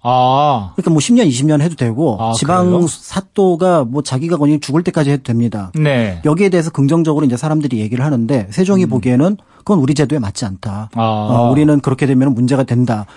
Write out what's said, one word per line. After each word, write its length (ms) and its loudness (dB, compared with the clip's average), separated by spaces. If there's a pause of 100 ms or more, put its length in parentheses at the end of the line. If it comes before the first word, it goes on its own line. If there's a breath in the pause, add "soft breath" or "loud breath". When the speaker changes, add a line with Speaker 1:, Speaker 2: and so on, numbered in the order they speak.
Speaker 1:
아. 720 0
Speaker 2:
그러니까 160 -2
뭐 80 2
십 140 0
년, 120 4
이십 200 0
년 140 2
해도 140 -2
되고 460 -2
Speaker 1:
아, 160 -2
Speaker 2:
지방 360 0
Speaker 1:
그래요? 160 2
Speaker 2:
사또가 960 0
뭐 180 -4
자기가 340 -4
거의 240 2
죽을 240 -2
때까지 260 0
해도 140 -2
됩니다. 500 -4
Speaker 1:
네. 500 0
Speaker 2:
여기에 260 2
대해서 200 0
긍정적으로 560 0
이제 100 0
사람들이 440 -2
얘기를 240 -2
하는데 460 0
세종이 340 2
Speaker 1:
음. 60 -2
Speaker 2:
보기에는 480 2 (200 soft breath)
그건 200 0
우리 160 2
제도에 240 0
맞지 260 -6
않다. 500 -8
Speaker 1:
아. 80 -2
Speaker 2:
어, 480 2
우리는 300 4
그렇게 260 -2
되면 280 2
문제가 300 0
된다라고 420 -2 (100)